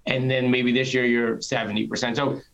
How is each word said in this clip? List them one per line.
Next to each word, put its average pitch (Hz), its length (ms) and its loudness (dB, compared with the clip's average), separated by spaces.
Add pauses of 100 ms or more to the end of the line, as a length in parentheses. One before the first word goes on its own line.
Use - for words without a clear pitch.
and 131 240 0
then 127 200 2
maybe 123 220 2
this 131 220 0
year 123 100 2
you're 117 380 2
seventy 107 440 -2
percent. 117 300 -2
So 139 240 -2 (140)